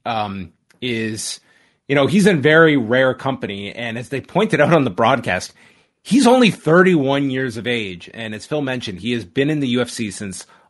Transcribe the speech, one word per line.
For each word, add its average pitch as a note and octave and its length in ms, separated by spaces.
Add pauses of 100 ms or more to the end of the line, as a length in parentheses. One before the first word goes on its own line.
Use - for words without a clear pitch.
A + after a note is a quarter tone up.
um, G2+ 460 (300)
is, A2+ 580 (480)
you C#3 80
know, C#3 100
he's F#3 220
in E3+ 140
very D#3 360
rare B2+ 380
company. G#2 580
And A2+ 240
as B2 120
they C3 120
pointed E3+ 400
out D#3 120
on D#3 100
the A#2 80
broadcast, A2+ 640 (500)
he's A#3+ 240
only A#3+ 240
thirty-one C#3+ 800
years B2+ 260
of G#2 80
age. G#2 480
And A2 220
as G#2+ 100
Phil D3+ 160
mentioned, B2 380
he A#2 140
has A#2 120
been C3+ 240
in D3+ 120
the C3 80
U B2 120
F A#2+ 80
C A2 220
since F#2+ 340 (240)